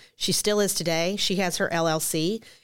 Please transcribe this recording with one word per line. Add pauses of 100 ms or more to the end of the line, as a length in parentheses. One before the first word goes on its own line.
(160)
She
still
is
today.
She
has
her
L
L
C. (220)